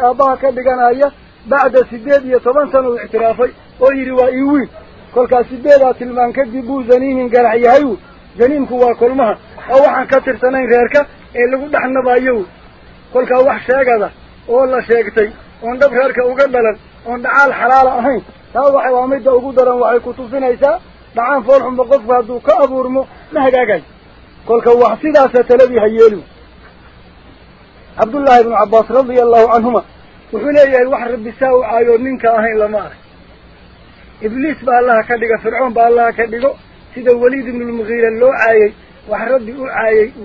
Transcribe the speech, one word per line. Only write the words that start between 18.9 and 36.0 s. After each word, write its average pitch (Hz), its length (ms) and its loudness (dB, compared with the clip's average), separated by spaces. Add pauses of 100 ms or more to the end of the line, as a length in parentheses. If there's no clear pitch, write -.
waa 254 140 0
midda 269 280 -2
ugu 254 180 -2
daran, 247 260 2
waxay 233 200 0
ku 240 140 -12
tusinaysaa 262 680 -2 (360)
dhacaan 247 280 -2
fool 262 180 2
xunba 247 220 -4
qofku 240 280 0
hadduu 240 280 -2
ka 294 140 2 (100)
abuurmo, 262 440 -2 (240)
ma - 100 -4
hagaagayo. 247 420 0 (600)
Kolka 226 260 2
wax 233 300 2
sidaasa 277 420 2
taladii 247 360 2
ha 214 80 0
yeeli. 220 360 2 (1700)
Cabdullaahi 247 440 2
ibnu 226 160 0
Cabbaas 214 320 2
radiyallaahu 240 640 2
canhuma 226 280 0 (500)
wuxuu 226 200 -6
leeyahay, 269 340 4
wax 254 260 -4
Rabbi 226 280 -10
saa 262 140 0
u 247 80 4
caayo 233 360 0
ninka 247 400 -2
ahayn 220 200 -2
lama 214 220 -2
arag. 170 180 -16 (1200)
Ibliis 254 440 -6
baa 247 120 2
Allaha 240 260 2
ka 240 140 -4
dhiga, 220 200 -2
Fircoon 233 360 -4
baa 233 120 2
Allaha 233 280 2